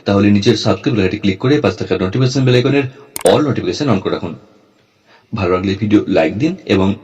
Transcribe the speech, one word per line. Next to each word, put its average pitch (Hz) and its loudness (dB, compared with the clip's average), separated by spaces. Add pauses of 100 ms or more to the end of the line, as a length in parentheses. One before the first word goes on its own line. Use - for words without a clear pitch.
তাহলে 101 2
নিচের 107 2
সাবস্ক্রাইব 113 -2
লেখাটি 95 0
ক্লিক 98 0
করে 135 2
পাশে 95 -2
থাকা 92 -4 (100)
নোটিফিকেশন 127 0
বেল 127 4
আইকনের 135 2 (440)
all 135 4
notification 147 -4
on 95 0
করে 85 -4
রাখুন। 82 -8 (1000)
ভালো 98 -2
লাগলে 95 0 (100)
ভিডিও 104 4 (140)
লাইক 82 0
দিন 170 0 (200)
এবং 95 2 (160)